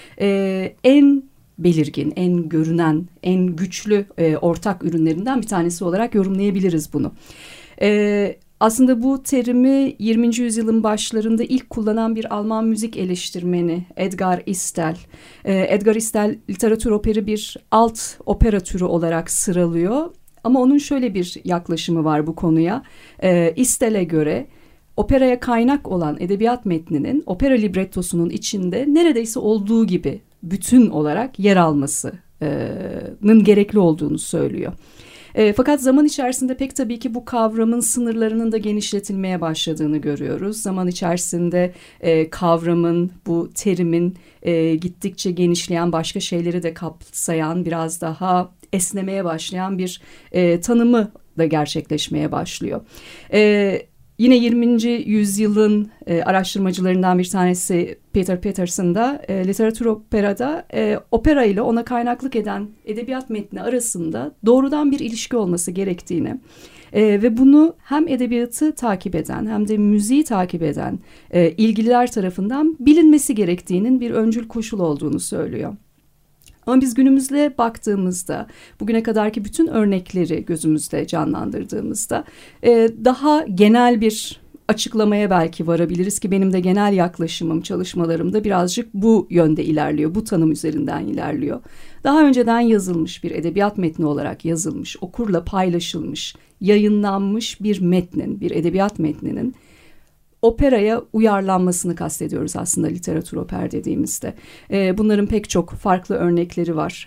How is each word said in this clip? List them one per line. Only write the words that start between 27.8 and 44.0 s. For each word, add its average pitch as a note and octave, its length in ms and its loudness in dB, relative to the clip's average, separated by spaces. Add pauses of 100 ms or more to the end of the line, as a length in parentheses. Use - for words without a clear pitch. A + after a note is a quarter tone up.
içinde G3 580 -4
neredeyse C#4+ 520 2
olduğu A3 480 2
gibi F3+ 340 -2 (220)
bütün G3 460 4
olarak D3+ 500 -2
yer G3 180 6
alması, D3 560 0 (280)
e, - 300 -4 (500)
nın G#3+ 220 8
gerekli G#3 360 6
olduğunu D#3 380 2
söylüyor. - 560 -4 (600)
E, G#3+ 180 4
fakat C#4 280 2
zaman C4+ 240 4
içerisinde B3+ 520 -2
pek C4+ 180 -6
tabii A#3 240 -4
ki A#3 160 -8
bu A#3+ 100 -10
kavramın A3+ 540 0
sınırlarının A3+ 720 -2
da A3 60 -2
genişletilmeye G3+ 840 -4
başladığını D#3 560 -2
görüyoruz. D3+ 600 -4
Zaman F#3 300 -4
içerisinde, F3 840 -2 (280)
e, D#3+ 280 2
kavramın, E3+ 800 0 (160)
bu E3+ 280 -2
terimin, F3 600 0 (280)